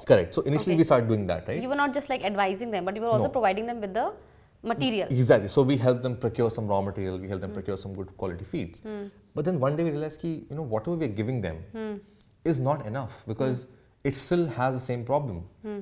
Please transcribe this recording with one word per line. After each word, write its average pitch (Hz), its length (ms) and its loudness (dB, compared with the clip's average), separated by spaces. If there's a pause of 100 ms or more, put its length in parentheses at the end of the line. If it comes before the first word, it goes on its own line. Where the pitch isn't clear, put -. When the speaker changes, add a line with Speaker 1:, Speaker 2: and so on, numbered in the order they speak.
(100)
Speaker 1:
Correct. 95 240 6
So - 80 2
initially 151 320 2
Speaker 2:
Okay. 160 80 6
Speaker 1:
we - 20 8
started 120 240 6
doing 107 240 2
that, 82 160 -4
right? 156 140 -2
Speaker 2:
You 254 80 -4
were 285 140 0
not 269 100 -2
just, 277 160 -4
like, 254 120 -2 (100)
advising 196 380 0
them, 180 140 -2
but 190 120 -2
you 220 100 -4
were - 100 2
also 208 140 4
Speaker 1:
No. - 80 -
Speaker 2:
providing 214 280 2
them 240 140 -6
with 190 140 -6
the 302 180 0 (500)
material. 233 480 0
Speaker 1:
Exactly. 120 380 6
So 139 140 4
we 135 140 4
helped 120 260 2
them 123 140 -4
procure 117 340 0
some 110 180 -6
raw 98 120 2
material, 95 380 -4
we 95 100 -8
helped 98 140 -4
them 95 80 -6
Speaker 2:
Hmm. 101 100 -8
Speaker 1:
procure 95 160 -4
some 98 180 -10
good 95 220 -10
quality 90 280 -6
feeds. 90 360 -8
Speaker 2:
Hmm. 208 240 -10 (300)
Speaker 1:
But 151 120 -2
then 180 140 0
one 143 160 2
day 170 80 0
we 165 60 2
realized 156 300 -6
ki, 165 300 -6
you 139 60 -6
know, 160 60 -6
whatever 127 340 -2
we 160 100 0
are 104 160 -4
giving 120 180 -2
them 82 180 -4 (140)
Speaker 2:
Hmm. 220 220 -6 (500)
Speaker 1:
is 151 160 0
not 135 260 -2
enough 117 400 -8
because 127 380 -2
Speaker 2:
Hmm. - 60 -20 (400)
Speaker 1:
it - 60 -8
still 175 300 0
has 127 280 0
the 123 60 -2
same 120 240 -4
problem. 120 400 -2 (180)
Speaker 2:
Hmm. 208 180 -8